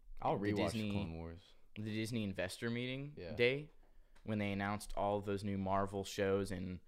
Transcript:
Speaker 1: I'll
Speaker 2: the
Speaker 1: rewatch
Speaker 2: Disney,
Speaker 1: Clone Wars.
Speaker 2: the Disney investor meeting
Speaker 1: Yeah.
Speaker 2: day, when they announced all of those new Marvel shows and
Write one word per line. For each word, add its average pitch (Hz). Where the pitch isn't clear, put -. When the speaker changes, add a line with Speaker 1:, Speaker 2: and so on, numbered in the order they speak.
Speaker 1:
I'll 143
Speaker 2:
the 104
Speaker 1:
rewatch 98
Speaker 2:
Disney, 107
Speaker 1:
Clone 98
Wars. 82
Speaker 2:
the 107
Disney 110
investor 95
meeting 127
Speaker 1:
Yeah. 87
Speaker 2:
day, 131
when 107
they 101
announced 98
all 101
of 98
those 101
new 98
Marvel 98
shows 98
and 92